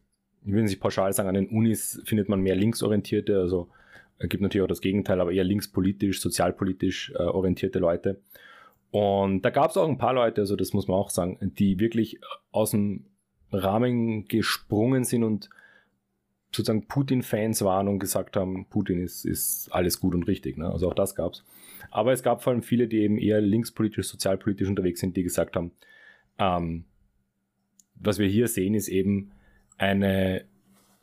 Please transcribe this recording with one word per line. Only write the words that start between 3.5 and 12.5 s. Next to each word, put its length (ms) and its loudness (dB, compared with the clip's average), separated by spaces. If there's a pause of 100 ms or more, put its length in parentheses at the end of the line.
es 100 -4
gibt 140 -4
natürlich 220 2
auch 40 0
das 140 -4
Gegenteil, 360 0
aber 140 0
eher 120 2
linkspolitisch, 760 0
sozialpolitisch, 920 -2
äh, 80 -2
orientierte 560 0
Leute. 420 0 (680)
Und 500 2
da 80 2
gab's 300 2
auch 100 2
ein 80 -2
paar 160 2
Leute, 300 2
also 140 0
das 180 -2
muss 140 -2
man 100 2
auch 100 0
sagen, 320 -4
die 400 0
wirklich 400 -2 (300)